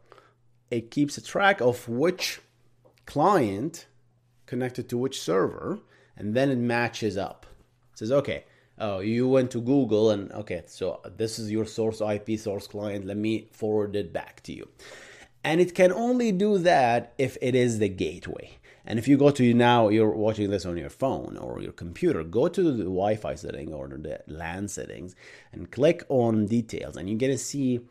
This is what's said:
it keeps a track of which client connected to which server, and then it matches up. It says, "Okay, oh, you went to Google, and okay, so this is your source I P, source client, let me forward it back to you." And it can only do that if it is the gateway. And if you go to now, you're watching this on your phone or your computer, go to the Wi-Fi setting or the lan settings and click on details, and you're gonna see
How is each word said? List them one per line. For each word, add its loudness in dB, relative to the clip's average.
it -6
keeps -2
a -12
track 2
of 0
which -2
client 0
connected -6
to -4
which -4
server, -2
and -6
then 2
it 0
matches -2
up. -8
It -20
says, -4
"Okay, 0
oh, -4
you 0
went 2
to -4
Google, 4
and -2
okay, -8
so -6
this -4
is -6
your 0
source -4
I -2
P, -4
source -6
client, -8
let -8
me -2
forward -2
it -4
back -8
to -12
you." -14
And 2
it 2
can 6
only 0
do 2
that 4
if -2
it 0
is 4
the 4
gateway. -6
And -4
if -2
you 8
go 8
to 4
now, 6
you're 4
watching 0
this -2
on -4
your -8
phone -4
or -10
your -10
computer, -2
go 0
to 0
the 2
Wi-Fi 0
setting -10
or -10
the -10
lan -8
settings -12
and -14
click 2
on 4
details, -4
and -8
you're -4
gonna 0
see -2